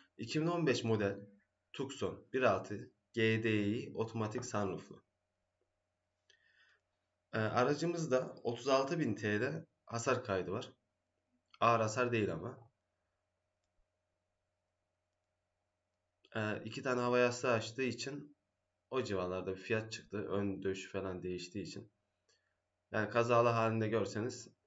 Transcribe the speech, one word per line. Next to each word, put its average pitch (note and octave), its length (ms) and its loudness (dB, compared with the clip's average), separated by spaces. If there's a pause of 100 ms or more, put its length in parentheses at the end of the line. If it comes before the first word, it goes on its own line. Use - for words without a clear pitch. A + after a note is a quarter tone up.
(180)
İki B2 220 -2
bin D#3+ 60 0
on E3+ 200 2
beş A#2+ 180 2
model G#2 360 2 (520)
Tucson - 600 -6
bir B2+ 100 2
altı G#2 500 2 (200)
G A2+ 300 2
D G#2+ 240 2
I A2 280 -2
otomatik A2 500 -4
sunrooflu. F#2+ 600 -4 (2250)
Ee, A2 60 -2
aracımızda C#3 1040 2
otuz A#2+ 260 -4
altı C#3+ 300 2
bin A#2 160 0
T G#2 260 0
L D3 260 -4 (180)
hasar A#2 400 0
kaydı F2+ 260 0
var. A#2+ 220 -6 (880)
Ağır A2+ 200 6
hasar A#2+ 320 2
değil G#2 200 2
ama. F2+ 380 -10 (3750)
Ee, G#2+ 280 -2
iki A#2 180 -8
tane B2+ 180 0
hava B2 180 4
yastığı B2 320 2
açtığı A2+ 320 0
için C#3 540 -6 (540)
o B2+ 120 0
civarlarda F#2 520 -2
bir - 60 -8
fiyat A2+ 320 -2
çıktı. - 240 -10
Ön G2 460 -2
döş F#2+ 260 -4
falan F#2+ 340 -6
değiştiği F2+ 420 -6
için. - 280 -12 (1000)
Yani G#2 180 0
kazalı A#2+ 380 6
halinde A2+ 400 2
görseniz G#2+ 600 -2 (180)